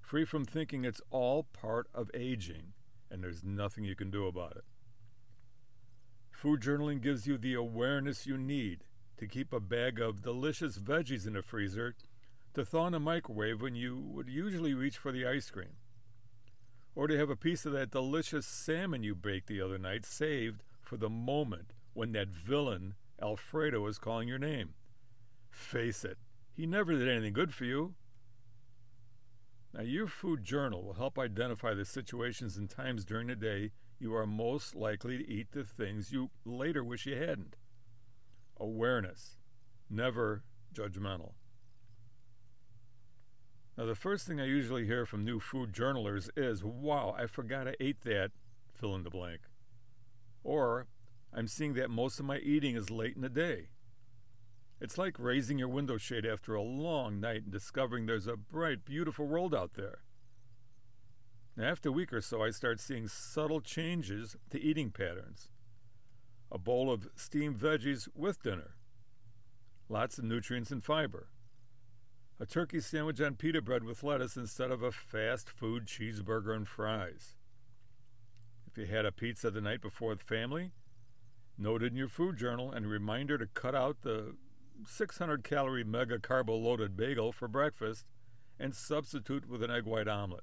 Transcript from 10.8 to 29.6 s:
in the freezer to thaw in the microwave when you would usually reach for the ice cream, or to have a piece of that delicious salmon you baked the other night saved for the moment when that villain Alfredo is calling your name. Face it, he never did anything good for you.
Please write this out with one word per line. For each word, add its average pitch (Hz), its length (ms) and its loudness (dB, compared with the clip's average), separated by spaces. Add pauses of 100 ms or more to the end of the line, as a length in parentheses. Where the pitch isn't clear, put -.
in 110 60 0
the 98 100 0
freezer 110 540 0 (580)
to 139 100 2
thaw 165 220 4
in 180 60 4
the 165 80 2
microwave 117 600 2
when 117 140 -2
you 123 240 -2
would 127 300 -6
usually 165 460 2
reach 131 240 2
for 139 120 -2
the 127 160 0
ice 135 240 2
cream, - 240 -6 (1200)
or 143 140 4
to 151 100 6
have 143 120 6
a 127 60 2
piece 165 300 2
of 147 60 2
that 135 180 2
delicious 139 560 2
salmon 160 560 2
you 104 140 2
baked 95 320 0
the 101 120 0
other 95 160 2
night 95 300 -2
saved 123 560 0 (180)
for - 160 -8
the 107 140 2
moment 117 640 0 (220)
when 113 180 0
that 101 160 4
villain 98 680 2 (260)
Alfredo 113 680 2
is 107 100 -2
calling 113 300 0
your 131 100 -2
name. 131 360 0 (1000)
Face 117 320 2
it, 92 140 -2 (340)
he 160 140 -2
never 175 260 4
did 131 160 6
anything 110 240 4
good 151 220 4
for - 100 -2
you. 147 300 0 (1800)